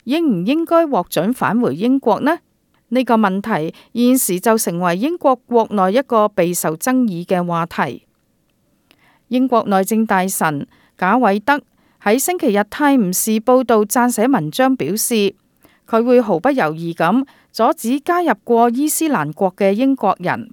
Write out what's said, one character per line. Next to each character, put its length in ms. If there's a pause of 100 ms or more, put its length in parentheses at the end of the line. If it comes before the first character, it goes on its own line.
應 220 (180)
唔 20
應 200
該 200
獲 240
准 240
返 260
回 140
英 260
國 200
呢？ 180 (520)
呢 140
個 120
問 260
題 320 (200)
現 240
時 220
就 180
成 220
為 180
英 200
國 180
國 360
內 220
一 100
個 240
備 260
受 220
爭 200 (100)
議 200
嘅 200
話 200
題。 400 (1200)
英 180
國 180
內 180
政 220
大 220
臣 400 (300)
賈 200
偉 220
德 200 (440)
喺 160
星 180
期 100
日 100 (120)
《泰 260
晤 160
士 280
報 240
道》 220
撰 260
寫 160
文 240
章 240
表 200
示， 400 (520)
佢 160
會 180
毫 180
不 100
猶 240
豫 200
咁 320 (260)
阻 260
止 220
加 240
入 100 (100)
過 280
伊 160
斯 220
蘭 240
國 220
嘅 160
英 240
國 240
人 340